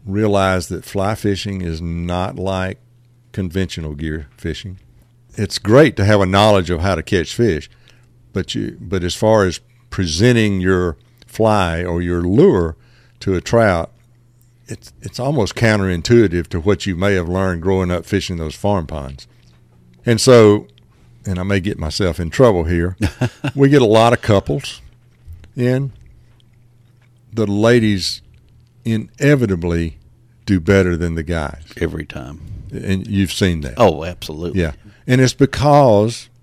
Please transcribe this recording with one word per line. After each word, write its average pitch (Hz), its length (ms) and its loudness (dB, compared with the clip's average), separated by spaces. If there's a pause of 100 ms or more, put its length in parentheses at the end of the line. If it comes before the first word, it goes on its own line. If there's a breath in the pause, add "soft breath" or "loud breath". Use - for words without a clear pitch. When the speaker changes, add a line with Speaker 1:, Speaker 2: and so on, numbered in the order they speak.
Speaker 1:
realize 98 640 0
that 82 160 -10
fly 98 300 -4
fishing 98 460 -6
is 82 200 -6
not 87 560 -6
like 95 420 -6 (540)
conventional 87 600 -6
gear 78 340 -8 (100)
fishing. 92 420 -10 (560)
It's - 240 -6
great 135 380 4
to 98 80 0
have 104 160 4
a 95 40 2
knowledge 98 440 4
of 85 120 -2
how 95 140 0
to 80 80 -6
catch 87 320 -2
fish, 95 340 -2 (640 soft breath)
but - 220 -6
you, 107 260 -8
but 85 220 -6
as 87 120 -4
far 110 300 4
as 90 140 -4 (300)
presenting 101 720 0
your 90 360 0 (300)
fly 95 560 0
or 87 180 -4
your 87 200 -2
lure 95 540 2 (440 soft breath)
to 95 160 -2
a 85 60 -2
trout, 101 500 0 (760)
it's, - 240 -18 (100)
it's - 180 -14
almost 127 360 -2
counterintuitive 98 920 2
to 87 120 -6
what 92 260 -2
you 95 100 -4
may 98 180 0
have 87 160 -2
learned 90 320 -2
growing 92 300 0
up 87 140 -4
fishing 92 320 -4
those 80 180 -8
farm 98 320 -2
ponds. 69 400 -12 (760 soft breath)
And 117 140 2
so, 107 480 6 (580)
and 95 120 -4
I 90 60 -6
may 98 160 0
get 92 180 -6
myself 80 420 -4
in 85 100 -6
trouble 101 340 4
here, 87 340 -2 (280)
Speaker 2:
<laughs> - 300 -8
Speaker 1:
we 139 140 4
get 143 120 6
a 120 40 4
lot 110 280 6
of - 80 -2
couples 113 600 -2 (720)
in. 127 380 -2 (1400)
The 110 120 -2
ladies 104 760 2 (640)
inevitably 101 1120 -2 (480)
do 95 140 2
better 90 380 2
than 82 180 -4
the 82 80 -6
guys. 76 400 -6 (160)
Speaker 2:
Every 80 260 -6
time. 71 360 -16 (320)
Speaker 1:
And 95 340 -6
you've 98 240 0
seen 87 300 -2
that. 65 160 -10
Speaker 2:
Oh, 82 260 2
absolutely. 85 580 -8
Speaker 1:
Yeah. 80 120 -2 (320 soft breath)
And 127 160 2
it's 127 120 2
because 131 960 4 (140)